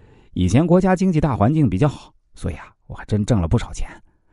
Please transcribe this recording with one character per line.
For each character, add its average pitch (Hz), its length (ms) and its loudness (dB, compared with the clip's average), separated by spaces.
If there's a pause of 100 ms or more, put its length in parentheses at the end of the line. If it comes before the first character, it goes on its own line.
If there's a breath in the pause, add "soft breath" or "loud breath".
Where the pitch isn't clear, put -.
(340 soft breath)
以 92 160 0
前 139 180 2
国 180 140 4
家 185 140 2
经 185 160 0
济 151 100 0
大 135 140 -2
环 143 160 2
境 156 180 2
比 90 80 -2
较 139 100 2
好， - 260 -8 (220)
所 - 160 -8
以 78 40 -12
啊， - 100 -18 (220)
我 131 60 -14
还 - 120 -16
真 104 200 -2
挣 107 160 0
了 85 60 -2
不 117 100 2
少 - 160 -4
钱。 - 160 -6 (440 soft breath)